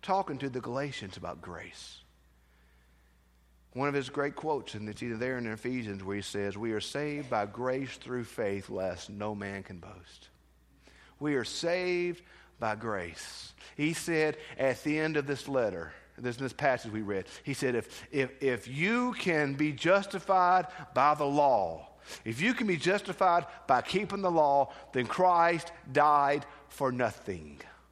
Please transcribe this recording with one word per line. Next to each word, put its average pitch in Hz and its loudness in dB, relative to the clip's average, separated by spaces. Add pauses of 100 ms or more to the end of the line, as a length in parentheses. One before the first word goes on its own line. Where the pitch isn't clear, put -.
talking 190 0
to 135 -4
the 127 -6
Galatians 123 -6
about 87 -10
grace. 87 -14 (1700)
One 135 0
of 143 0
his 135 0
great 143 -4
quotes, 147 -4
and 107 -8
it's 104 -10
either 120 -6
there 127 -2
in 120 -6
Ephesians, 107 -6
where 98 -4
he 101 -4
says, 101 -4
"We 110 -4
are 107 -2
saved 147 -6
by 110 0
grace 127 -4
through 123 -6
faith, 101 -4
lest 92 -6
no 104 -6
man 101 -8
can 90 -14
boast." 92 -20 (920)
We 147 0
are 123 2
saved 175 -2 (380)
by 110 0
grace. 101 -8 (240)
He 151 2
said 156 0 (200)
at 131 2
the 151 0
end 156 0
of 143 0
this 139 -4
letter, 98 -2 (260)
this, 120 -4
this 127 -6
passage 127 0
we 110 -4
read, 98 -4 (160)
he 143 -4
said, 127 0
"If, - -4
if, 135 -2
if 123 0
you 214 0
can 151 2
be 151 0
justified 185 4 (260)
by 143 6
the 147 -2
law, 127 4 (360)
if 113 -4
you 233 4
can 233 0
be 185 2
justified 175 2 (200)
by 127 6
keeping 196 -2
the 190 2
law, 143 6 (220)
then 127 2
Christ 170 4 (180)
died 147 6 (240)
for 131 0
nothing." 90 -4 (300)